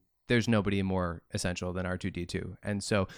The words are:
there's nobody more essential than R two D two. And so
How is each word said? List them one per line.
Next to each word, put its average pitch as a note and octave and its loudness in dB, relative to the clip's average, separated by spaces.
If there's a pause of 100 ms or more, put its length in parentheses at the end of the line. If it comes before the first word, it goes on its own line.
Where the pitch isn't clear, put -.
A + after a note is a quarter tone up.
(300)
there's A#2 4
nobody G2+ 4
more F#2 0 (100)
essential F2+ -2
than F2+ -2
R F2+ -2
two F2+ -4
D F2 -4
two. F2+ -6
And G2+ -4
so G2 2 (100)